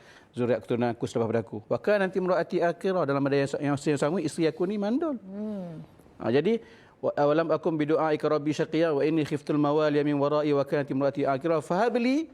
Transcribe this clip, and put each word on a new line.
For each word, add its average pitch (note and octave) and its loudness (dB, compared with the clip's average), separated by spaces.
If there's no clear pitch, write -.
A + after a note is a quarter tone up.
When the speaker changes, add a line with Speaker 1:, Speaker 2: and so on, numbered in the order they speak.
Speaker 1:
zuriat A#2 0
keturunan A#2+ 0
aku A2+ -6
selepas A#2 -2
pada A2+ 0
aku. G#2+ -10
"Wa A#2+ -2
kanat G3 2
imraati F3+ 0
aqira." F3 0
Dalam C#3 0
ada C#3 2
yang, C#3 2
yang, C#3+ 0
yang C#3+ 0
sama, D#3 0
isteri D#3+ -2
aku D#3 0
ni G#3 -4
mandul. B3+ -2
Speaker 2:
Hmm. G3 -10
Speaker 1:
Ha, - -4
jadi, F3 2
"Wa, B2+ -4
wa C#3+ 4
lam D#3+ 2
akum D#3+ 0
bi D3+ -2
du'aika D3+ 0
rabbi D3+ 0
syaqiya D#3+ 0
wa C#3 0
inni D#3 2
khiftul D3 -2
mawaliya D3 2
min D3 0
wara'i D3 2
wa C#3+ 4
kanat C#3+ -2
imraati C3+ 0
aqira C#3 0
fa F3 0
hab A#3 2
li C4 0